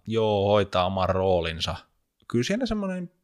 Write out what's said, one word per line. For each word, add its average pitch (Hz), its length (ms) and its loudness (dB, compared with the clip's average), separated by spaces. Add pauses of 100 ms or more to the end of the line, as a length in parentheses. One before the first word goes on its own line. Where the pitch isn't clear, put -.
joo, 107 400 0
hoitaa 95 380 4
oman 92 240 0
roolinsa. 85 640 0 (520)
Kyllä 120 160 0
siellä 226 220 -2
semmonen 190 460 -6 (120)